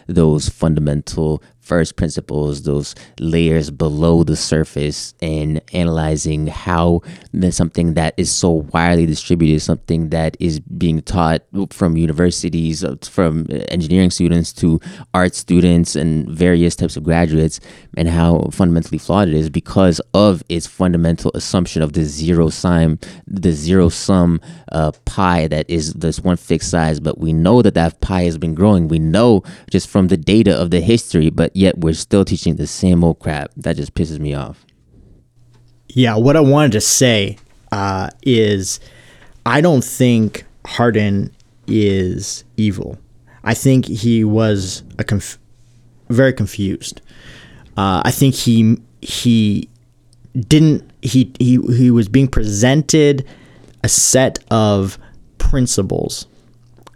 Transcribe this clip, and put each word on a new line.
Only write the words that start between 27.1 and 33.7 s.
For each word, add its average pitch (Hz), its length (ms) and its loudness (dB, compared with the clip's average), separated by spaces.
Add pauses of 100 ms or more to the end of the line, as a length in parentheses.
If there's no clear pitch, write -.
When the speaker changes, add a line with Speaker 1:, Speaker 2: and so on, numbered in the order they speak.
Speaker 1:
we 80 160 -2
know 95 280 4
that 107 120 2
that 85 260 -2
pie 90 240 -2
has 82 140 -2
been 80 180 -4
growing. 90 320 2
We 80 120 0
know 95 440 2 (260)
just - 200 -2
from 95 180 2
the 90 100 2
data 92 400 2
of 85 140 -2
the 90 80 2
history, 85 500 2
but - 280 0
yet 95 220 -4
we're 80 140 0
still 98 300 0
teaching 82 320 -2
the 76 120 -6
same 87 360 2
old 82 140 2
crap. 73 400 -8
That 82 180 -4